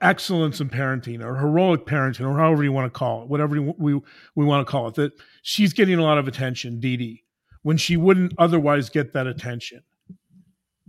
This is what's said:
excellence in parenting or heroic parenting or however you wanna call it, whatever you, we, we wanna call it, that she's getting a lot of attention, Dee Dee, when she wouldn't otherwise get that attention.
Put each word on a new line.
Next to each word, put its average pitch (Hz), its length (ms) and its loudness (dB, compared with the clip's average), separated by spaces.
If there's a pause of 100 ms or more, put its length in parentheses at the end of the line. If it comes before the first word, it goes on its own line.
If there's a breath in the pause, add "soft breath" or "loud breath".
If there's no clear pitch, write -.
excellence 170 600 0
in 139 80 -4
parenting 120 540 -6
or 123 120 -8
heroic 160 500 2
parenting 131 440 -2
or 143 80 -2
however 160 260 4
you 139 80 0
wanna 131 180 -2
call 117 340 -6
it, 123 60 -14
whatever 147 260 0
you, 147 240 -2
we, 147 140 2 (420 soft breath)
we 147 100 2
wanna 143 200 2
call 120 220 -4
it, 110 80 -10
that 143 180 -2 (280 soft breath)
she's 202 320 2
getting 190 240 4
a 165 60 2
lot 151 160 4
of 135 80 -2
attention, 123 520 -6
Dee 127 180 -2
Dee, 117 260 -8 (400)
when 156 140 0
she 170 200 0
wouldn't 180 400 4
otherwise 147 520 2
get 143 240 -2
that 131 120 -2
attention. 123 560 -10 (1080)